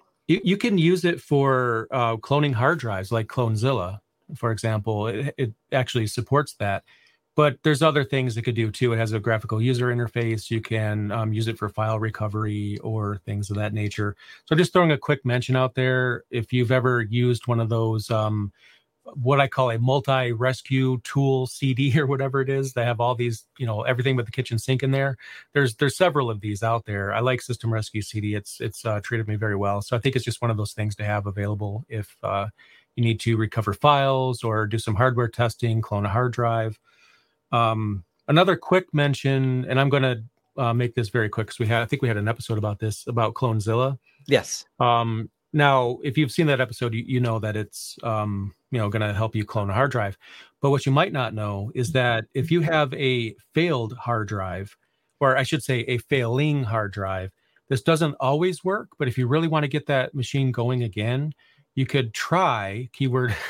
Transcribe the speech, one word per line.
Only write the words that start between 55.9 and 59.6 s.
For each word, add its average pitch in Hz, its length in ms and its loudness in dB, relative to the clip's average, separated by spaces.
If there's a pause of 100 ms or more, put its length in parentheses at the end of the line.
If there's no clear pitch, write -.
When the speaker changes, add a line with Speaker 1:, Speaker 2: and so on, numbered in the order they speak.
Speaker 1:
failing 139 640 0
hard 107 280 -2
drive, 95 380 -6 (380)
this 135 140 0
doesn't 160 360 4
always 151 440 0
work, 202 260 -2 (100)
but 139 100 0
if 117 80 -2
you 127 100 0
really 160 220 2
wanna 151 200 2